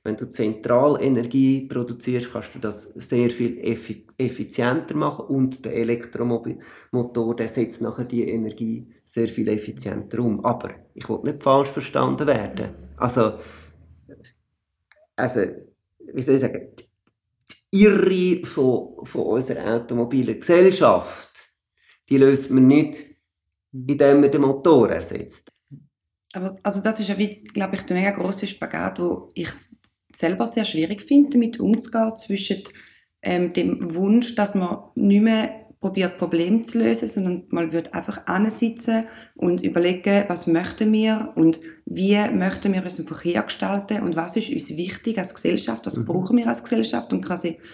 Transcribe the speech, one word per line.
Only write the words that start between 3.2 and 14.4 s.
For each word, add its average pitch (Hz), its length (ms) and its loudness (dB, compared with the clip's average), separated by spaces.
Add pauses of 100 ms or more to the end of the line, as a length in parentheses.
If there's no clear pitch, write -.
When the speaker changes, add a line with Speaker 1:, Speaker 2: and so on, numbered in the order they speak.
Speaker 1:
viel 117 300 -4
effi-, - 480 -6 (100)
effizienter 127 800 -2
machen 147 300 -2
und 131 400 -2
der 120 100 -6
Elektromobi-, 117 840 -4 (320)
Motor, 120 440 -2
der 113 140 -4
setzt - 320 -4
nachher 113 240 -6
die 117 240 -2
Energie 113 580 -6 (160)
sehr 113 240 -2
viel 110 220 -2
effizienter - 720 -6
um. 110 260 -2
Aber 117 260 -4 (220)
ich - 160 -18
will - 140 -4
nicht 147 200 -6
falsch 139 260 2
verstanden 135 580 -2
werden. 107 420 -2 (260)
Also, 113 380 2 (1800)